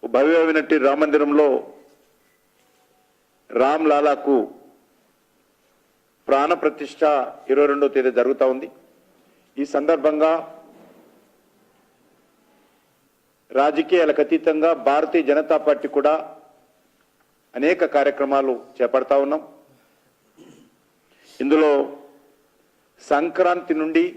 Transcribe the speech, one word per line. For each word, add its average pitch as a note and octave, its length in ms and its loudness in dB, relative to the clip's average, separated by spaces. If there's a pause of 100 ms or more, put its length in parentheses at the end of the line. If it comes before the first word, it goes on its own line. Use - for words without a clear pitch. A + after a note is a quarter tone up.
(160)
భవ్యమైనటువంటి D#3 680 2
రామ C#3 160 2
మందిరంలో D3 440 2 (2000)
రామ్ D3 420 0
లాలాకు C#3+ 440 0 (1900)
ప్రాణప్రతిష్ఠ D3 760 -2 (520)
ఇరవై C#3+ 180 4
రెండవ C#3+ 240 0
తేదీ C3 240 2
జరుగుతూ C3 340 0
ఉంది. C3 160 -10 (920)
ఈ C#3+ 40 -4 (100)
సందర్భంగా D3+ 580 0 (3250)
రాజకీయాలకు D3+ 640 2
అతీతంగా D#3+ 480 0 (160)
భారతీయ D3+ 420 0
జనతా D3+ 280 0 (100)
పార్టీ C#3+ 280 -2
కూడా D3 160 2 (1500)
అనేక E3+ 380 0
కార్యక్రమాలు C#3 580 0 (220)
చేపడతా B2+ 480 0
ఉన్నాం. D3 160 -4 (2000)
ఇందులో D#3 260 2 (1400)
సంక్రాంతి F3 680 -2
నుండి D#3+ 240 -4 (140)